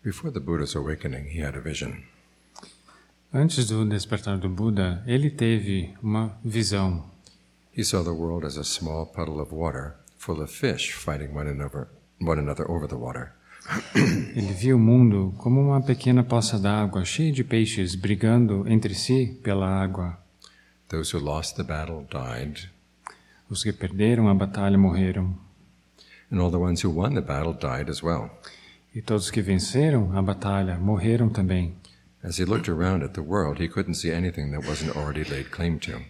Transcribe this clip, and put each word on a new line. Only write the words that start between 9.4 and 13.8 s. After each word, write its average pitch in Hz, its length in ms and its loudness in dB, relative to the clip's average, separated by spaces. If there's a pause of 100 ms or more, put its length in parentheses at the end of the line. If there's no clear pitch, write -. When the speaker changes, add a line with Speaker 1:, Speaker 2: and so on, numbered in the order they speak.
Speaker 1:
of 73 140 -8
water, 76 400 -6 (240)
full 76 240 -6
of 73 80 -8
fish - 420 -4
fighting 143 400 -6
one 73 160 -6
another, 71 380 -6 (340)
one 80 200 0
another 71 280 -4
over 78 200 -4
the - 80 -8
water. - 360 -10 (320)
<clears throat> - 300 -8